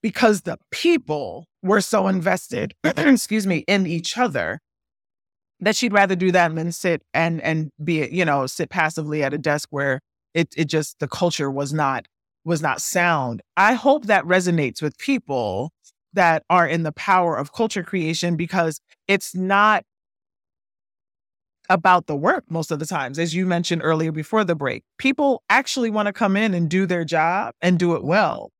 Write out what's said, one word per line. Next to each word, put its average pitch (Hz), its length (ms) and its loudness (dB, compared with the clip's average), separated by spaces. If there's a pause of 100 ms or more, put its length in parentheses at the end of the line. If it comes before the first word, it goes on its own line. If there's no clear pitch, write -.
because 214 400 2
the - 160 -8 (140)
people 151 760 -2 (140)
were 196 200 2
so 190 260 0
invested, 190 720 -2
<clears throat> - 40 -12
excuse 240 640 2
me, 175 220 -2
in 196 200 2
each 170 300 -4
other, 135 420 -2 (1000)
that 202 160 0
she'd 226 180 -2
rather 196 220 4
do 180 160 2
that 170 220 4
than 165 180 -4
sit 170 300 -2 (120)
and, 165 280 0
and 156 300 -2 (120)
be, 156 280 -2
you 175 140 0
know, 143 220 0
sit 151 220 -6
passively 151 540 -2
at 135 100 -2
a 147 60 -4
desk 147 320 -2
where 139 300 -2 (340)
it, 165 220 0
it 160 80 0
just, 156 340 -4
the 143 80 -6
culture 160 420 -2
was 139 240 -6
not, 139 340 -2 (360)
was 156 180 -2
not 143 200 -2
sound. 156 600 0 (140)
I 208 180 6
hope 269 320 2
that 196 200 2
resonates 170 560 0
with 151 160 -4
people 127 760 -4 (420)
that 170 360 4
are 175 180 4
in 165 160 0
the 151 80 -2
power 175 440 2
of 143 180 -6
culture 220 300 -4
creation, 170 520 -2
because 165 460 -2 (260)
it's 196 260 0
not 196 500 2 (1900)
about 180 380 4
the 151 80 -4
work 214 340 0
most 165 220 -4
of 151 80 -4
the 156 60 -6
times, 143 320 -4
as 165 160 -2
you 185 120 0
mentioned 170 400 0
earlier 160 260 2
before 156 320 -2
the 170 120 0
break. 123 280 -4 (140)
People 269 520 0
actually 247 400 2
wanna 208 220 0
come 196 240 0
in 214 180 2
and 170 160 0
do 190 160 2
their 170 200 -2
job 165 560 0
and 180 180 2
do 170 160 2
it - 80 -6
well. 165 560 0